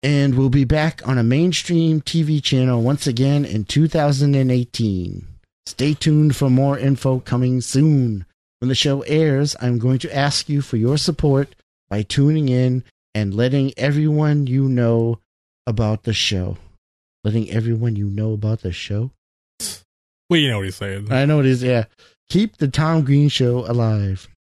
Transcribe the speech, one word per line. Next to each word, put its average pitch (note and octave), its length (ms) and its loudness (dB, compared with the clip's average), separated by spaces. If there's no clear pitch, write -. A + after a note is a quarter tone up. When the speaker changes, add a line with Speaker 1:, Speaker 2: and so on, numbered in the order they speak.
Speaker 1:
"And C#3 340 2
we'll C3+ 140 2
be C#3 140 4
back D#3 420 -2
on B2+ 120 0
a A#2+ 60 2
mainstream D#3+ 760 2
T E3 220 -2
V D3+ 180 0
channel B2+ 420 0
once C3+ 240 0
again C#3 380 0
in G#2+ 200 -4
two D3+ 240 2
thousand D3 480 2
and C3 140 2
eighteen. F#2+ 760 -2
Stay D3 280 -2
tuned D3+ 420 2
for C#3 140 2
more C#3 280 2
info C3 420 0
coming B2+ 420 0
soon. C3 640 2
When B2 100 -4
the C3 60 0
show C#3 280 0
airs, D3 600 0
I'm B2 160 0
going B2+ 220 2
to - 140 -10
ask C#3+ 340 -2
you C#3+ 140 0
for - 140 -4
your A#2+ 220 0
support C#3+ 560 0
by G#2 120 -4
tuning D3 460 2
in B2+ 340 0
and G2+ 200 -2
letting C3+ 420 0
everyone D3 680 0
you C3+ 220 0
know A#2 500 0
about A2 380 -2
the A2+ 100 -2
show." F#2 420 -4
Letting G#2+ 280 -2
everyone A2+ 460 -2
you G2+ 140 -4
know G#2+ 240 -4
about G#2+ 260 -4
the F2+ 120 -6
show? G#2+ 380 -6
Speaker 2:
Well, F3 120 2
you C#3 100 0
know A2 80 -2
what G2 80 -4
he's F#2+ 100 -10
saying. G2+ 340 -8
Speaker 1:
I C3+ 140 0
know D3+ 120 2
what C#3 100 4
he's, B2+ 160 2
yeah. B2 220 2
"Keep G#3 300 0
the D3 100 0
Tom D#3 360 2
Green C#3 260 4
Show B2 400 0
alive." G#2+ 580 0